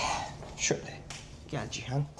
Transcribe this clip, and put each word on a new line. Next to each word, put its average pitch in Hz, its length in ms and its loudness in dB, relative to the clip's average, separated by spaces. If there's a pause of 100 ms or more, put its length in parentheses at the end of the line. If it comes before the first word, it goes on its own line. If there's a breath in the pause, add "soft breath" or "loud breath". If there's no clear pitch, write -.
(560 loud breath)
Şöyle. - 440 2 (500)
Gel 110 200 0
Cihan. 123 320 2 (180)